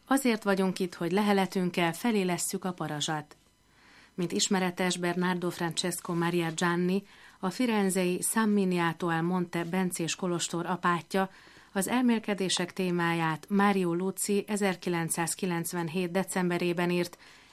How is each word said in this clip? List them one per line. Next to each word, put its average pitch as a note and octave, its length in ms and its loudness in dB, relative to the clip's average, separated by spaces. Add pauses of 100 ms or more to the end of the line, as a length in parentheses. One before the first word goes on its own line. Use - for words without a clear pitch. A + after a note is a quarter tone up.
"Azért B3+ 360 2
vagyunk F#3+ 360 2
itt, F3+ 160 -2
hogy E3+ 180 -2
leheletünkkel F#3 800 2
felélesszük F#3 720 0
a F#3 80 -2
parazsat". D#3 640 -6 (760)
Mint F3 180 -2
ismeretes, F#3 640 0
Bernardo F3+ 540 0
Francesco E3+ 640 -4
Maria E3+ 400 0
Gianni, F3+ 480 2 (360)
a F#3 120 -2
firenzei F#3+ 720 0
San A3 260 0
Miniato F3+ 600 0
al E3 140 0
Monte F3 420 -2
bencés F3 500 -2
kolostor F3 520 -2
apátja, F3+ 640 0 (420)
az G3 160 0
elmélkedések G#3+ 840 0
témáját E3+ 760 0
Mario G3 460 2
Luci F#3+ 520 -2
ezerkilencszázkilencvenhét F3 1600 -2
decemberében F3 800 0
írt F3 280 -2 (340)